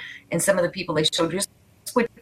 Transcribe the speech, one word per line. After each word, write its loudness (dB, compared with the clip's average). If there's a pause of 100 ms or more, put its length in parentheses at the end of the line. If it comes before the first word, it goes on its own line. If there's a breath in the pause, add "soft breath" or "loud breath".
(320 loud breath)
and 0
some 4
of 2
the 0
people -6
they 4
showed 0
just -4 (460)
with 4 (140)